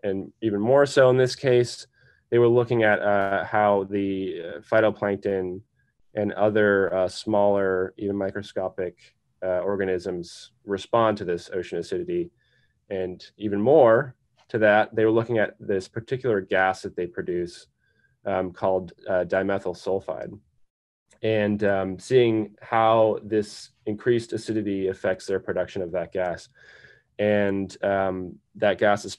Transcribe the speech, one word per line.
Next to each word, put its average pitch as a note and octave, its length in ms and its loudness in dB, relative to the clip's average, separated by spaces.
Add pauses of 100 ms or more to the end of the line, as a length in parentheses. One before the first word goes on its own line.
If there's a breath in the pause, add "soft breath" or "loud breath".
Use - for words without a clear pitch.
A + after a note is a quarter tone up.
and G2 280 -4 (100)
even G#2 200 -2
more C3+ 240 4
so C3+ 240 6
in B2+ 80 4
this B2+ 180 2
case, B2 520 0 (420 soft breath)
they A#2+ 100 4
were A#2+ 80 6
looking A#2 360 2
at, G#2 180 4
uh, G2 420 0
how G2+ 460 2
the, G2 500 -4
uh, E2 220 -12
phytoplankton G2+ 1000 0 (540)
and G#2 200 -2
other, G2+ 600 2
uh, F#2 160 0
smaller, G2+ 880 0
even G2+ 180 -4
microscopic, G2 800 -6 (460)
uh, F#2 160 -2
organisms F#2 920 -4 (120)
respond G#2+ 540 0
to G#2 80 -8
this E2+ 280 -4
ocean F2+ 260 -6
acidity. F2 520 -4 (580)
And F#2 320 -6 (140)
even G2+ 260 -4
more B2+ 540 6 (320)
to B2 100 -2
that, G#2+ 360 4
they A2 120 2
were A2 60 4
looking A#2 260 0
at G#2 220 0
this G2+ 280 -4
particular A#2 540 -4
gas F#2+ 400 0
that F#2 140 -10
they F2+ 120 -4
produce, F2 600 -6 (580)
um, F#2 260 -2
called, F#2 420 -2 (160)
uh, F2+ 160 2
dimethyl F#2+ 500 -2
sulfide, F#2+ 640 -6 (840)
and, G#2 420 0
um, F#2+ 360 -2
seeing A2+ 640 2
how A2+ 640 4
this G#2 480 -4 (140)
increased A2+ 460 -2
acidity G2+ 560 -4
affects F#2+ 380 -4
their F#2+ 140 -2
production F#2 420 -6
of E2+ 100 -8
that E2 200 -6
gas. F2+ 380 -6 (680 loud breath)
And, G2+ 640 0
um, F#2+ 520 -2 (200)
that G2+ 220 0
gas G#2 280 2
is G2 140 -12